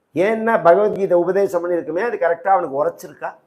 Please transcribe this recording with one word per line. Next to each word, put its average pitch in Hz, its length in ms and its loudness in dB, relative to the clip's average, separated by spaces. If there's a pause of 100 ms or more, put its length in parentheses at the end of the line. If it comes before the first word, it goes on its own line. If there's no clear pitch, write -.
(140)
ஏன்னா 220 480 0
பகவத்கீதை 185 560 4
உபதேசம் 180 440 0
பண்ணியிருக்குமே, 170 360 -4
அது 226 180 -4
கரெக்டா 170 320 -2
அவனுக்கு 156 360 0
உரைச்சிருக்கா? 165 500 -8 (120)